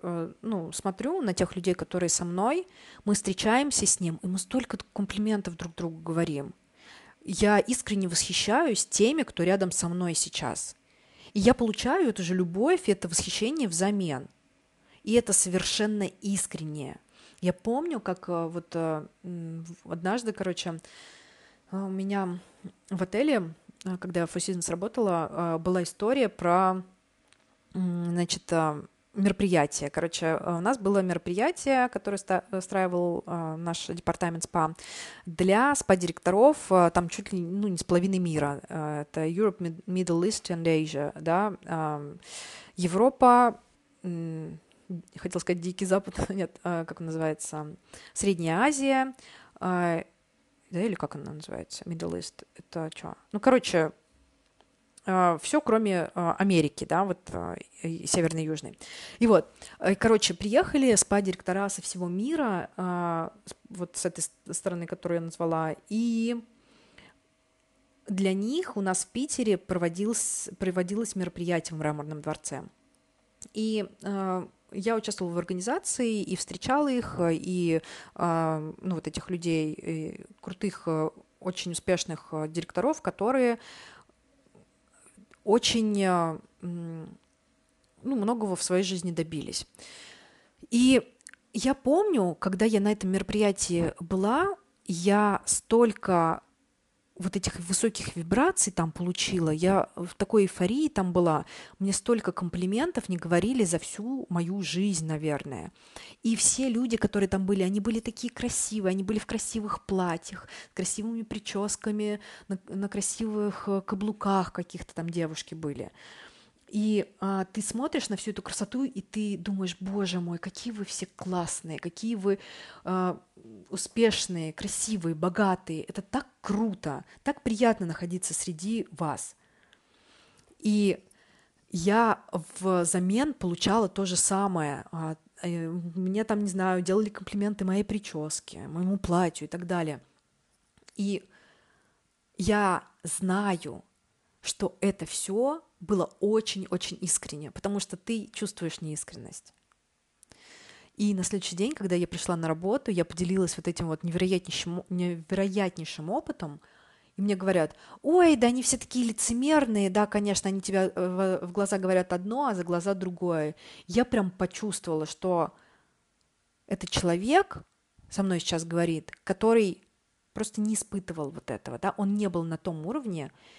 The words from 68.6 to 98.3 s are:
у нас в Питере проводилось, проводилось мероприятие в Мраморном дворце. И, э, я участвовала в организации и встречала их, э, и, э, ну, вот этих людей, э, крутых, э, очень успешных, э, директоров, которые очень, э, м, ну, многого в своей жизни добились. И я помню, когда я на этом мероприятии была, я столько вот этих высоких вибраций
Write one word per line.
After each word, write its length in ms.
у 40
нас 240
в 40
Питере 500
проводилось, 1000
проводилось 580
мероприятие 600
в 40
Мраморном 400
дворце. 420
И, 300
э, 440
я 220
участвовала 380
в 40
организации 840
и 140
встречала 520
их, 300
э, 160
и, 480
э, 640
ну, 140
вот 120
этих 240
людей, 440
э, 500
крутых, 460
э, 240
очень 320
успешных, 600
э, 160
директоров, 540
которые 560
очень, 560
э, 380
м, 560
ну, 140
многого 400
в 60
своей 220
жизни 260
добились. 560
И 320
я 220
помню, 640
когда 260
я 160
на 120
этом 180
мероприятии 920
была, 560
я 580
столько 1000
вот 140
этих 240
высоких 560
вибраций 560